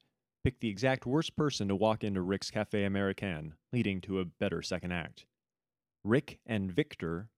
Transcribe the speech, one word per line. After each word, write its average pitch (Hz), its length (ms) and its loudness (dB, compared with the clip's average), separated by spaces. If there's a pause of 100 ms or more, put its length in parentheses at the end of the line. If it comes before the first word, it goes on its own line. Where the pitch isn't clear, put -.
(420)
pick - 160 2
the 117 100 -2
exact 127 380 0
worst 147 300 0
person 131 320 2
to 98 80 2
walk 107 260 4
into 98 200 0
Rick's 95 280 -2
Café 104 340 0
Americain, 98 680 -2 (180)
leading 104 280 2
to 95 180 -2
a 92 60 0
better 87 380 -2
second 90 300 -4
act. 82 340 -4 (760)
Rick 120 420 2
and 98 280 -2
Victor 87 640 -2